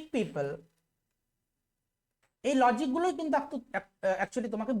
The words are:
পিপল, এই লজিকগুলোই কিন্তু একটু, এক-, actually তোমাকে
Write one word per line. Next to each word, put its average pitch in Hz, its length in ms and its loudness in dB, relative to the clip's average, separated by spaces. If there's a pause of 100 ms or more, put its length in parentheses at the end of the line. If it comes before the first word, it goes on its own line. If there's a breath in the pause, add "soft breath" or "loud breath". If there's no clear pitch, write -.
(140)
পিপল, 165 320 -2 (2000)
এই 285 140 4
লজিকগুলোই 269 580 2
কিন্তু 311 220 0
একটু, 285 140 -8 (220)
এক-, - 140 -10 (320)
actually 233 300 -4
তোমাকে 220 260 -4